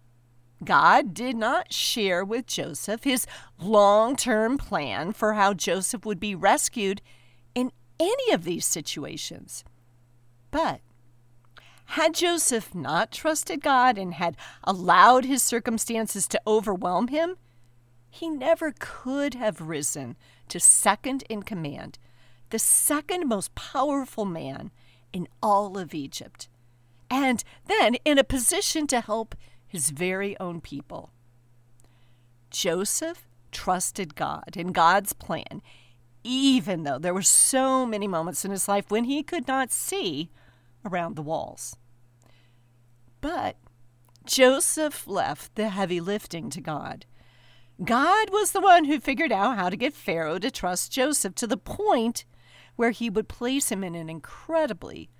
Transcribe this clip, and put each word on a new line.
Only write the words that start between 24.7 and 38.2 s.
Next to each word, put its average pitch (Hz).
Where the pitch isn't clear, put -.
in 175
all 202
of 175
Egypt, -
and 262
then 285
in 294
a 269
position 302
to 247
help 220
his 165
very 185
own 175
people. -
Joseph 208
trusted 180
God 151
and 175
God's 185
plan, -
even 247
though 143
there 175
were 190
so 262
many 208
moments 170